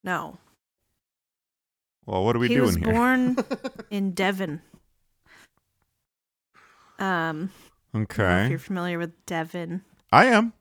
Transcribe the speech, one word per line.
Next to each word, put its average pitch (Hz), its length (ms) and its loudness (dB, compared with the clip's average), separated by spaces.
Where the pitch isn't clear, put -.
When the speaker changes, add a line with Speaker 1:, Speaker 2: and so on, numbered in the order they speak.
Speaker 1:
No. 180 340 -6
Speaker 2:
Well, 92 200 -2
what 120 100 2
are 117 40 0
we 127 100 2
Speaker 1:
He 240 60 2
Speaker 2:
doing 247 120 4
Speaker 1:
was - 80 2
Speaker 2:
here? 220 180 -2
Speaker 1:
born 254 440 2
Speaker 2:
<laughs> - 240 -14
Speaker 1:
in 196 220 -2
Devon. 190 500 -4
Um, 170 500 -2
I - 40 -2
don't 107 200 -4
know 104 80 2
Speaker 2:
Okay. 90 200 4
Speaker 1:
if 127 60 0
you're 139 80 -4
familiar 175 400 -6
with 165 120 -6
Devon. 170 580 -6
Speaker 2:
I 185 140 8
am. 233 360 4